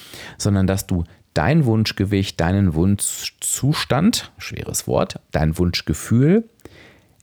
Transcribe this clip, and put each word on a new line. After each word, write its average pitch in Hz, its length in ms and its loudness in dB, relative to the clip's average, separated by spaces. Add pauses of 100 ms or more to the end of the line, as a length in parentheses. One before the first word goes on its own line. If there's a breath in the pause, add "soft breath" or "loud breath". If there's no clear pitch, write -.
(360 loud breath)
sondern 98 300 2
dass 95 200 0
du 87 180 -2 (300 soft breath)
dein 127 320 2
Wunschgewicht, 104 760 0
deinen 90 340 2
Wunschzustand, - 1600 -2
schweres - 480 -8
Wort, - 340 -2 (100)
dein 78 280 0
Wunschgefühl 120 880 0 (760 loud breath)